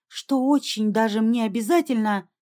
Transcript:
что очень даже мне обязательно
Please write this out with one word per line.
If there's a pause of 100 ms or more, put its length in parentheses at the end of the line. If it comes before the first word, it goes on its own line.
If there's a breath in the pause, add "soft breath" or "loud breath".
что
очень
даже
мне
обязательно (140)